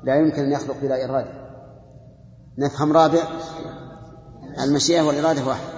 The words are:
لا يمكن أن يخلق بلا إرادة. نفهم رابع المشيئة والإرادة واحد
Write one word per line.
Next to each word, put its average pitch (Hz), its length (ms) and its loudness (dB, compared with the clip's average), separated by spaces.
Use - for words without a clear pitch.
لا 131 120 2
يمكن 147 280 2
أن 139 80 0
يخلق 139 300 -4
بلا 131 220 -2
إرادة. 127 440 -4
نفهم 139 340 0
رابع 160 300 6
المشيئة 147 400 4
والإرادة 147 440 2
واحد - 180 -4